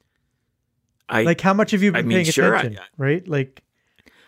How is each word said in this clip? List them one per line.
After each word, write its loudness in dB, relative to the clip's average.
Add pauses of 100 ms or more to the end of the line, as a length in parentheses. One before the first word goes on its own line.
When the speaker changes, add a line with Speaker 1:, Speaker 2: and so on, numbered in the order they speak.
(1080)
Speaker 1:
I, 0
Speaker 2:
Like, 2
how 2
much 0
have 0
you 4
Speaker 1:
I 0
Speaker 2:
been -2
Speaker 1:
mean, 2
Speaker 2:
paying 2
Speaker 1:
sure, 2
I, 0
Speaker 2:
attention, -6
Speaker 1:
I -12
Speaker 2:
right? -2
Like, -6 (640)